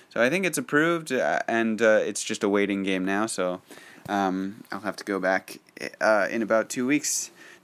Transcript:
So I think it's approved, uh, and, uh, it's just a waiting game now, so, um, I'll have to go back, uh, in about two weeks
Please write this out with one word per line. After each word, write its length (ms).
So 120
I 100
think 140
it's 140
approved, 540
uh, 340
and, 340
uh, 220
it's 220
just 180
a 60
waiting 340
game 220
now, 220
so, 340
um, 640
I'll 80
have 160
to 80
go 160
back, 380
uh, 300
in 120
about 260
two 180
weeks 440